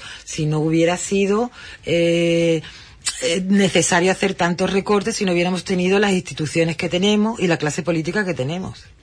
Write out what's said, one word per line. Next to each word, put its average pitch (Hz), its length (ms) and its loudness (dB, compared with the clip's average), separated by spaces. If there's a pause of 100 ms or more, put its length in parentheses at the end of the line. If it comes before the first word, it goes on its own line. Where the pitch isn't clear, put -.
(240)
si - 220 -4
no 151 140 0
hubiera 165 360 2
sido, 202 540 0 (340)
eh, 170 760 2 (580)
eh, 175 260 -2
necesario 185 640 2
hacer 190 220 0
tantos 180 400 0
recortes 202 440 0
si 202 100 -2
no 180 60 0
hubiéramos 175 320 0
tenido 185 340 2
las 208 140 2
instituciones 165 680 -2
que 175 100 -4
tenemos 208 500 2
y 185 100 0
la 165 100 2
clase 151 240 -2
política 170 420 -2
que 185 80 -2
tenemos. 147 520 -6 (180)